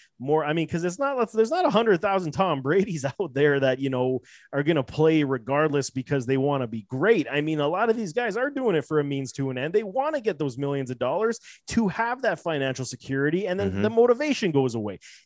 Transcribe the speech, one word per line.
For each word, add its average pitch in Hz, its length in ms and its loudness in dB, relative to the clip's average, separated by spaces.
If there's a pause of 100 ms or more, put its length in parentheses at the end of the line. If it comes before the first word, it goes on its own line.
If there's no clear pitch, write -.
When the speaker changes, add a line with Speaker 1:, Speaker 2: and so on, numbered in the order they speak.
(180)
Speaker 1:
more? 147 260 0
I 147 80 0
mean, 160 160 0
'cause 170 160 -4
it's 180 140 -4
not, 277 340 0
there's 220 180 2
not 359 140 2
a 294 60 2
hundred 208 320 4
thousand 190 300 0
Tom 165 280 0
Bradys 160 440 0
<laughs> 135 140 -4
out 160 140 -4
there 139 260 4
that, 131 200 2
you 139 100 -2
know, 127 320 0 (320)
are 143 100 2
gonna 147 200 2
play 156 420 2
regardless 135 640 0
because 131 380 -4
they 135 100 2
wanna 135 300 0
be 110 160 -8
great. 151 480 2
I 143 100 0
mean, 151 200 -2
a 143 80 2
lot 196 200 0
of 220 80 2
these 202 160 -6
guys 226 240 -2
are 262 140 -2
doing 254 260 0
it 143 80 0
for 156 160 0
a 143 40 2
means 139 280 -4
to 135 160 -4
an 127 80 -4
end. 147 160 -4
They 214 100 2
wanna 262 380 -2
get 202 180 -2
those 135 200 -4
millions 139 320 -4
of 123 80 -8
dollars 190 420 0 (280)
to 226 200 0
have 247 340 -4
that 220 180 0
financial 135 440 -2
security. 139 600 -2
And 180 120 -2
then 196 120 0
Speaker 2:
Mm-hmm. 196 120 -2
Speaker 1:
the 214 80 2
motivation 240 600 2
goes 135 240 2
away. 104 240 -6 (280)